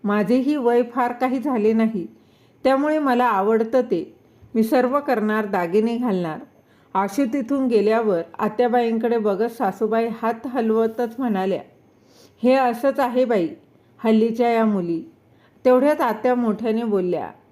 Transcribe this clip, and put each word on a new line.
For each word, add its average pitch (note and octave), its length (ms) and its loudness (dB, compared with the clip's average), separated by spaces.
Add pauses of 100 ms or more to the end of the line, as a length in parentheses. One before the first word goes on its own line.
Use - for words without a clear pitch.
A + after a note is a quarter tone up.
माझेही A3+ 520 0
वय A#3+ 260 2 (120)
फार B3 180 -2
काही B3+ 280 -2
झाले A3+ 340 0
नाही, A3 340 0 (560)
त्यामुळे C#4+ 360 2
मला B3 260 2
आवडतं A3 560 2
ते F3+ 340 -4 (400)
मी A3+ 80 2
सर्व B3+ 360 2
करणार, G#3+ 460 -2
दागिने G3+ 520 0
घालणार." F#3 420 -4 (540)
आशू G3 320 -2
तिथून C4+ 420 -2
गेल्यावर G#3+ 540 2 (180)
आत्याबाईंकडे A#3 800 0
बघत G#3 320 -2
सासूबाई A3+ 580 -2
हात A3+ 400 -6
हलवतच A3+ 720 0
म्हणाल्या, F#3+ 420 -2 (840)
"हे B3+ 100 4
असंच C4 460 0
आहे B3 260 2
बाई G3+ 220 0 (560)
हल्लीच्या A3+ 460 2
या A3+ 160 2
मुली." F3 380 -2 (600)
तेवढ्यात C#4 360 4
आत्या B3 340 0
मोठ्याने A3+ 480 -2
बोलल्या F3+ 460 -2 (220)